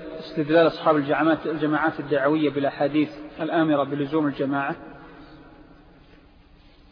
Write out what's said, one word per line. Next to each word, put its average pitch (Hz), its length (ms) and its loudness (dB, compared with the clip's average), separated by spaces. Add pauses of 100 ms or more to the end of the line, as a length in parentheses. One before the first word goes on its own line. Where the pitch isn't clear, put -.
(200)
استدلال 160 480 4
أصحاب 156 280 2
الجماعات، 147 500 2
الجماعات 151 540 -2
الدعوية 147 500 2
بالأحاديث 143 680 0 (260)
الآمرة 160 420 2
بلزوم 143 440 -2
الجماعة، 139 480 -2 (2250)